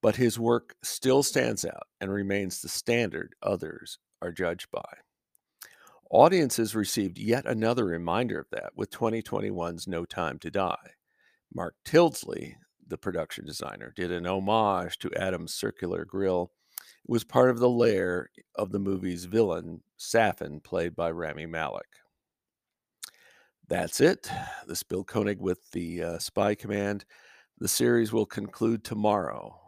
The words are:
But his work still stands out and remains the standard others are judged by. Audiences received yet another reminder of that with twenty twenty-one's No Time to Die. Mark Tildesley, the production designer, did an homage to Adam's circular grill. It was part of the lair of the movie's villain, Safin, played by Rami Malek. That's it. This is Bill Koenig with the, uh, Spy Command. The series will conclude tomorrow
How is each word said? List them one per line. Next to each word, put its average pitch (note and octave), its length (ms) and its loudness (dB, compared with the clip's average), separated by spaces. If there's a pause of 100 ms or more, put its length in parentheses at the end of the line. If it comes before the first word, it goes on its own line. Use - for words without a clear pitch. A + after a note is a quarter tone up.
But A2 140 4
his A#2 200 4
work A#2 460 0
still C3 400 2
stands A#2+ 420 0
out - 220 -10 (120)
and G2 140 -4
remains G2 480 -2
the - 80 -10
standard A#2 720 -2
others - 560 -4 (240)
are F2 100 -6
judged F2 400 -4
by. - 120 -8 (1300)
Audiences C3 640 6
received G2 440 -2
yet A2+ 260 0
another A2+ 400 2
reminder F2 540 0
of - 100 -12
that - 260 -8
with G2+ 140 -6
twenty A2+ 320 -2
twenty-one's F#2 680 -4
No F2 180 -4
Time D#2 340 -4
to E2+ 100 -8
Die. - 400 -2 (640)
Mark F2 220 -8 (100)
Tildesley, - 680 2 (320)
the D#2+ 100 -6
production E2+ 480 -6
designer, A#1+ 500 -12
did F2 160 -4
an F2 140 -4
homage F#2+ 720 2
to - 160 -6
Adam's F2+ 400 -2
circular F2+ 520 -4
grill. F#2 460 0 (280)
It - 320 -10
was A#2 120 2
part B2+ 280 6
of A#2 80 0
the B2 100 8
lair F#2+ 640 2 (240)
of F#2+ 160 -2
the G2+ 80 0
movie's F#2 460 -2
villain, F2 580 0 (160)
Safin, D#2 640 0
played E2+ 320 -2
by E2+ 160 0
Rami D#2+ 340 -6
Malek. D2+ 400 -6 (1800)
That's F2 340 0
it. - 300 4 (340)
This E2+ 140 -8
is - 40 -8
Bill F#2 200 -6
Koenig G2+ 360 -2
with F#2 340 -4
the, E2+ 300 -6
uh, E2+ 140 -6
Spy G2+ 380 0
Command. G2+ 500 -4 (540)
The - 80 -4
series A#2+ 440 4
will G#2+ 140 2
conclude A2+ 580 -2
tomorrow G#2 720 -2 (120)